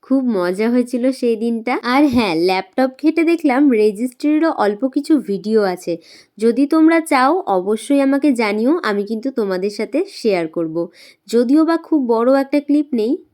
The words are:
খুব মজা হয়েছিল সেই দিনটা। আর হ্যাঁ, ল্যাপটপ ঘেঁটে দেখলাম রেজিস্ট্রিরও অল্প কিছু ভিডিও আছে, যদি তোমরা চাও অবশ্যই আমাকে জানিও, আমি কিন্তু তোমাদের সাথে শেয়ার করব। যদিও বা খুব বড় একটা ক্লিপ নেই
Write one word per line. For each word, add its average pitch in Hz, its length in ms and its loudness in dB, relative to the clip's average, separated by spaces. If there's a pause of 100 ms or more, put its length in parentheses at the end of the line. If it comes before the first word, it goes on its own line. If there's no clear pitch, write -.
খুব 269 180 0 (160)
মজা 185 360 -2
হয়েছিল 247 320 0 (160)
সেই 233 240 0
দিনটা। 233 300 -4 (200)
আর 285 80 4 (120)
হ্যাঁ, 214 200 0 (140)
ল্যাপটপ 190 420 -2 (100)
ঘেঁটে 320 300 0
দেখলাম 294 320 2 (200)
রেজিস্ট্রিরও 254 680 0 (140)
অল্প 208 180 -2 (120)
কিছু 294 180 0 (160)
ভিডিও 208 320 0 (120)
আছে, 180 220 -6 (440)
যদি 226 240 2 (120)
তোমরা 320 240 6 (140)
চাও 262 200 4 (240)
অবশ্যই 214 500 0
আমাকে 277 220 2 (120)
জানিও, 220 320 0 (160)
আমি 202 220 -2
কিন্তু 220 180 -6 (100)
তোমাদের 196 400 -2
সাথে 220 200 -4 (220)
শেয়ার 180 260 0 (100)
করব। 165 200 -4 (520)
যদিও 247 400 2
বা 330 80 0 (120)
খুব 311 120 2 (120)
বড় 233 180 2 (120)
একটা 269 240 -2
ক্লিপ 294 220 0 (120)
নেই 226 120 -2 (220)